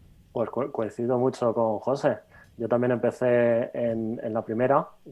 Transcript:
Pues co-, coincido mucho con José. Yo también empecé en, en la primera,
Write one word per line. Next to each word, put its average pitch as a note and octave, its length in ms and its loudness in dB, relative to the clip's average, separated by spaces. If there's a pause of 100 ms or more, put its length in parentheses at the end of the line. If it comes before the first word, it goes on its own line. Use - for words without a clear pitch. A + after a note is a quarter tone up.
(340)
Pues A#2 160 -2
co-, C3+ 220 -4
coincido A#2+ 480 -2
mucho B2+ 340 2
con A2+ 260 0
José. C3 380 0 (400)
Yo A#2 100 -4
también B2 240 2
empecé A#2+ 840 2
en, A2+ 480 -4
en A2 120 -6
la A2 100 -4
primera, B2+ 440 0 (240)